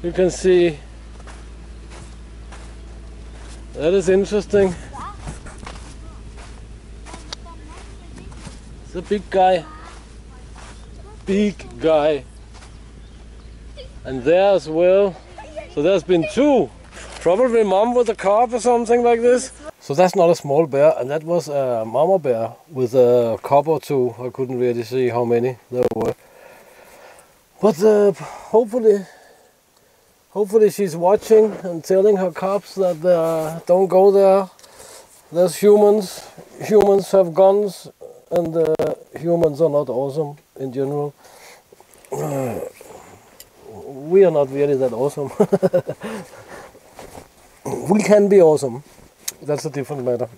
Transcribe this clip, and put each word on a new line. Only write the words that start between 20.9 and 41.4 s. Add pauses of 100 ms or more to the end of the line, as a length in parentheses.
and
that
was
a
mama
bear (180)
with
a
cub
or
two.
I
couldn't
really
see
how
many (160)
there (140)
were. (1500)
But,
uh,
hopefully, (1300)
hopefully
she's
watching (140)
and
telling
her
cubs
that,
uh,
don't
go
there. (840)
There's
humans. (320)
Humans
have
guns, (420)
and,
uh, (240)
humans
are
not
awesome (240)
in
general. (1000)